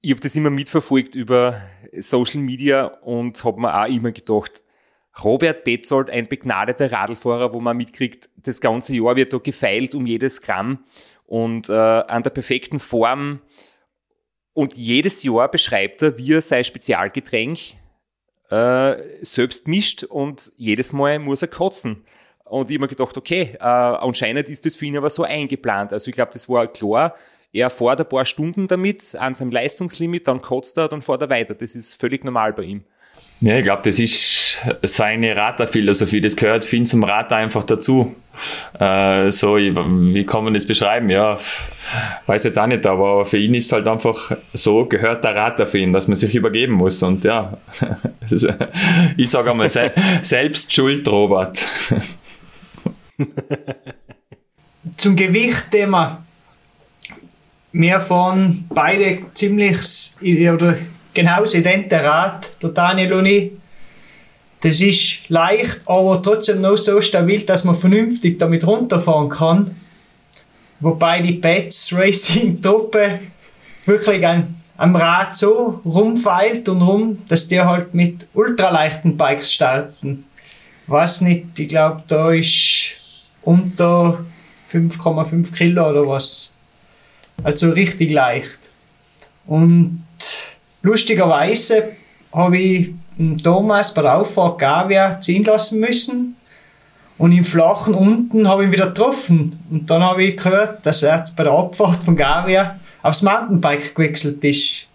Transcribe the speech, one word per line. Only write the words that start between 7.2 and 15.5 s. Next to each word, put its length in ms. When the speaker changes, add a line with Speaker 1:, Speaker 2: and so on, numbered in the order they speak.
Speaker 1:
wo 80
man 160
mitkriegt, 540
das 180
ganze 360
Jahr 180
wird 180
da 60
gefeilt 560
um 120
jedes 360
Gramm 360
und, 420
äh, 40
an 500
der 80
perfekten 500
Form. 600
Und 200
jedes 480
Jahr 260
beschreibt 540